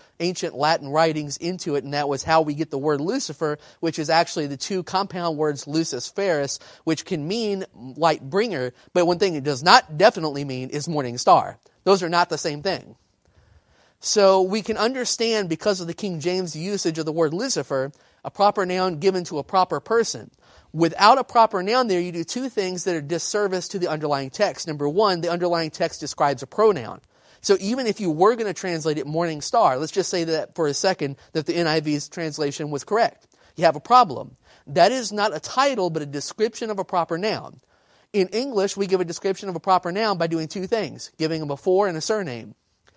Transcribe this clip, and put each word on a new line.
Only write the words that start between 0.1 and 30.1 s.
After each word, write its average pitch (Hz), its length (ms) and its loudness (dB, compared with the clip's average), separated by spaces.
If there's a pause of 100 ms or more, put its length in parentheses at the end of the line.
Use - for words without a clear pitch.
ancient 175 340 -4
Latin 147 320 0
writings 151 480 0
into 175 400 -4
it, 143 80 0
and 143 100 -8
that 143 140 0
was 139 160 -2
how 160 180 4
we 151 120 0
get 151 180 -6
the 143 60 -4
word 143 240 0
Lucifer, 156 580 -4 (220)
which 165 180 -2
is 151 100 -2
actually 165 380 2
the 143 80 -6
two 185 280 -4
compound 175 540 -2
words 147 300 -2
lucis 151 400 -4
ferris, 160 520 -2 (260)
which 160 180 -2
can 151 240 -6
mean 202 380 -4 (100)
light 135 460 0
bringer, 143 500 -2 (220)
but 180 120 4
one 175 140 2
thing 190 160 2
it 139 80 -4
does 139 180 -2
not 175 360 6
definitely 156 480 2
mean 127 240 -8
is - 180 -8
morning 135 300 -4
star. 113 420 2 (240)
Those 190 180 4
are 175 80 -4
not 175 200 2
the 156 80 -4
same 147 240 -6
thing. 175 340 -6 (1040)
So 190 440 6
we 196 180 -2
can 220 160 -4
understand, 226 720 -2
because 185 320 -2
of 165 60 -10
the 165 60 -6
King 175 280 -6
James 180 340 -2
usage 165 440 -4
of 156 60 -2
the 156 60 -4
word 156 220 2
Lucifer, 147 580 -2 (320)
a - 80 -10
proper 202 340 2
noun 185 340 0
given 185 260 2
to 151 140 -6
a 139 40 -4
proper 180 380 0
person. 220 500 -2 (400)
Without 170 460 6
a 262 60 0
proper 220 400 4
noun 240 240 2
there, 185 120 2
you 180 120 -2
do 170 120 -4
two 247 240 -6
things 185 360 -4
that 180 120 0
are 156 60 -4
disservice 180 680 -2
to 202 100 -6
the 175 80 -2
underlying 147 420 -2
text. 180 380 -2
Number 147 200 -2
one, 180 340 2
the 170 100 -4
underlying 170 400 0
text - 280 -4
describes 143 440 -2
a - 40 -12
pronoun. 151 540 2 (400)
So 196 180 4
even 240 280 -2
if 208 120 -2
you 185 120 -2
were 190 240 4
gonna 214 180 -4
translate 160 440 -4
it 147 100 -6
morning 156 340 -4
star, 175 360 4
let's 151 140 -4
just 185 180 0
say 175 160 0